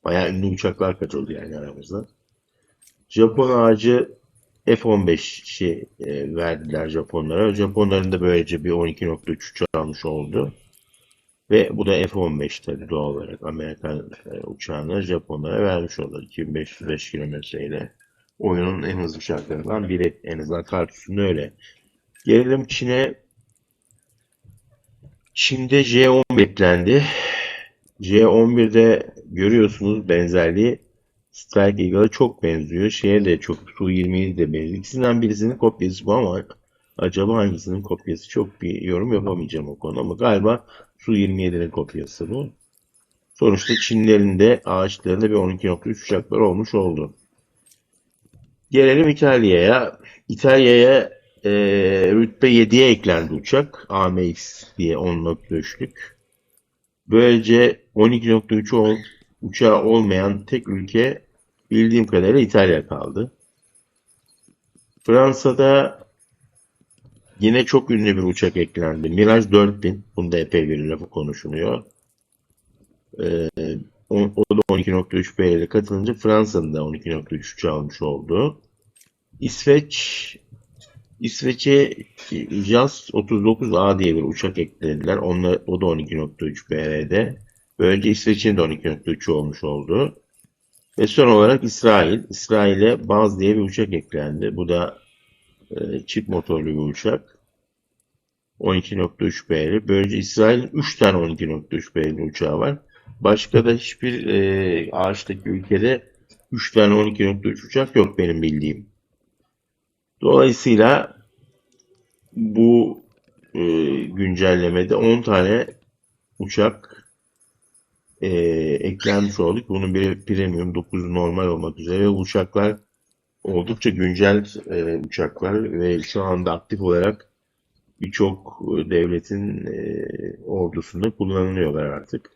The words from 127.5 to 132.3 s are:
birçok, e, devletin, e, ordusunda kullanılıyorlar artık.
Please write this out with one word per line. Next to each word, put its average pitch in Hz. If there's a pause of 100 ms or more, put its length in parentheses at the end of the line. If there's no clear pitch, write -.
birçok, - (160)
e, 80
devletin, 90
e, - (380)
ordusunda 90
kullanılıyorlar 92
artık. -